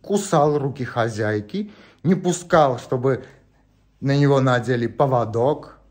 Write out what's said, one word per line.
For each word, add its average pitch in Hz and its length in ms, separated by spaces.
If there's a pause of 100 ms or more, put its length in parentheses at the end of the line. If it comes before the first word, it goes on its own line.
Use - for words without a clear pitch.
кусал 156 560
руки 131 260
хозяйки, 110 840 (320)
не 180 140
пускал, 165 640
чтобы 131 420 (800)
на 139 160
него 139 240
надели 123 480
поводок 127 880 (120)